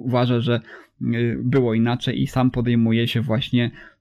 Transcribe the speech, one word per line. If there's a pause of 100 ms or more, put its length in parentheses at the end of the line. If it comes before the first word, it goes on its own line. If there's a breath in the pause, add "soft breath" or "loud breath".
uważa,
że, (400 loud breath)
y,
było
inaczej
i
sam
podejmuje
się
właśnie (300 loud breath)